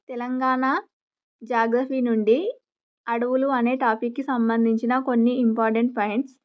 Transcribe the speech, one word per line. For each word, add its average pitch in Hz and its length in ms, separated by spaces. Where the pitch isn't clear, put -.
తెలంగాణ 254 560
జాగ్రఫీ 240 580
నుండి 226 380
అడవులు 254 420
అనే 247 280
టాపిక్కి 240 460
సంబంధించిన 226 760
కొన్ని 247 400
ఇంపార్టెంట్ 226 560
పాయింట్స్. 220 400